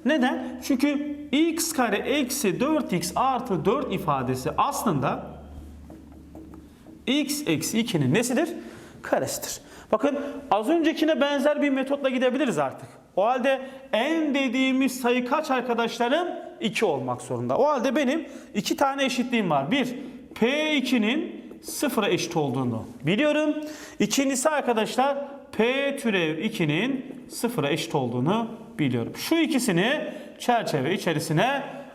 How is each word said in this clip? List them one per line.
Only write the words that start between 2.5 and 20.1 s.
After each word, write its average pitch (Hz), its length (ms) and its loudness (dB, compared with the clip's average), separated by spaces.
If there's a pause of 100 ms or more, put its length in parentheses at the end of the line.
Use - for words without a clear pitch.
dört 294 320 2
x - 240 -2
artı 240 480 0
dört 254 280 2
ifadesi 131 640 0
aslında 202 680 0 (1800)
x 285 400 -2
eksi 175 320 0
ikinin 151 360 2
nesidir? 247 340 2 (540)
Karesidir. - 580 -4 (320)
Bakın 269 260 2 (320)
az 214 180 2
öncekine 311 520 4
benzer 285 420 2
bir 285 80 4
metotla 269 380 0
gidebiliriz 254 500 2
artık. 131 300 -4 (280)
O 185 80 4
halde 262 360 2 (320)
n 294 420 2
dediğimiz 262 680 2
sayı 247 260 2
kaç 302 240 0
arkadaşlarım? 247 760 0 (320)
İki - 240 0
olmak 127 380 0
zorunda. 120 340 0
O 247 100 6
halde 269 300 2
benim 294 320 0 (260)
iki 214 220 -2
tane 277 280 2
eşitliğim 233 460 0
var. 143 200 2
Bir, 262 240 0 (400)